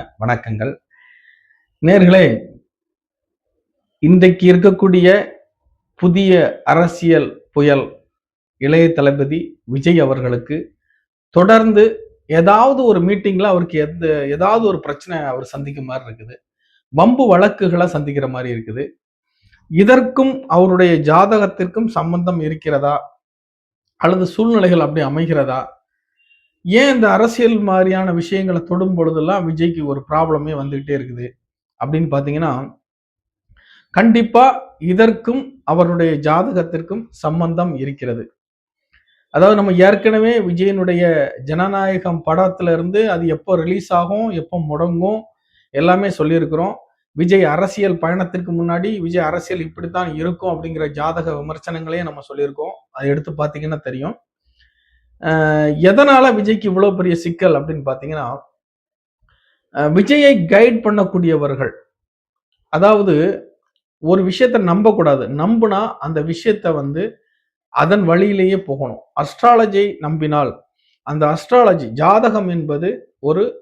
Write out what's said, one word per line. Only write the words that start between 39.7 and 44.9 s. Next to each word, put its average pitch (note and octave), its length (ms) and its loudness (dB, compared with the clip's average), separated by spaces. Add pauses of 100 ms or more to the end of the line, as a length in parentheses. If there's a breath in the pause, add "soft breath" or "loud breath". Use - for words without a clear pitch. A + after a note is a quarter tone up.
ஏற்கனவே A3 580 2
விஜயனுடைய F3+ 640 -2 (420)
ஜனநாயகம் F#3 800 -4
படத்துல F3+ 480 0
இருந்து G3 380 0
அது E3+ 160 -2
எப்போ E3 280 -2
ரிலீஸ் F3 380 -4
ஆகும், G3 380 -2
எப்போ F3 280 -8
முடங்கும், E3+ 640 -4 (520)